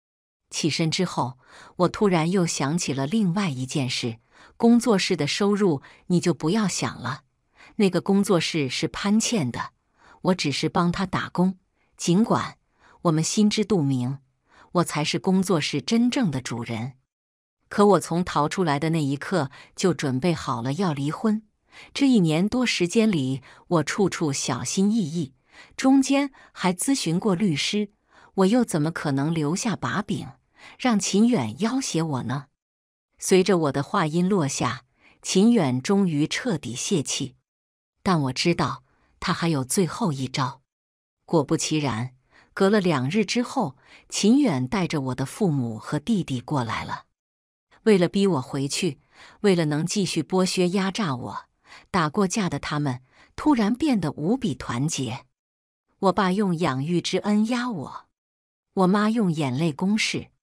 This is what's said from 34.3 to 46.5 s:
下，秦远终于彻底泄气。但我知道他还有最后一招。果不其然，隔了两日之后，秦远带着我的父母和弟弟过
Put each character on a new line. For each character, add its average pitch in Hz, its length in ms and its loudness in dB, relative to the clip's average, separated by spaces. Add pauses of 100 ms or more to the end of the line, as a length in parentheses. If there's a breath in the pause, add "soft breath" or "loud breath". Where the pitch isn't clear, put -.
下， 120 380 -4 (360 soft breath)
秦 208 320 4
远 135 300 2
终 196 240 2
于 151 220 0
彻 - 280 -4
底 113 200 -10
泄 160 260 -2
气。 - 320 -8 (680)
但 175 200 2
我 131 100 -2
知 170 220 0
道 147 300 -4 (340)
他 - 140 -4
还 170 160 -2
有 143 160 0
最 175 220 0
后 170 260 -4
一 135 160 -4
招。 127 320 -4 (640)
果 160 180 2
不 160 140 0
其 156 220 -2
然， 123 360 -4 (380 soft breath)
隔 196 160 4
了 214 120 4
两 147 280 2
日 202 160 0
之 233 180 -2
后， 226 340 -4 (340 soft breath)
秦 233 300 4
远 139 280 2
带 190 180 -2
着 156 140 -4
我 131 140 -4
的 135 100 -4
父 180 260 -2
母 120 280 -2
和 - 200 -6
弟 185 240 0
弟 131 180 -4
过 139 220 -2